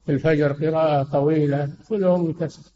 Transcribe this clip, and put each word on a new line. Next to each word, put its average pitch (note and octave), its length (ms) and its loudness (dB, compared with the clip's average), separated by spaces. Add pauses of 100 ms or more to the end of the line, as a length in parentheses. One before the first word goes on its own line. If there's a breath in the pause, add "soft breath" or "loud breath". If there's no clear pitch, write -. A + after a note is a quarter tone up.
في D#3+ 60 -4
الفجر D3 400 2
قراءة D3+ 520 0
طويلة، C#3+ 680 0 (160)
كلهم F3+ 400 0
الكسل. D3+ 460 -8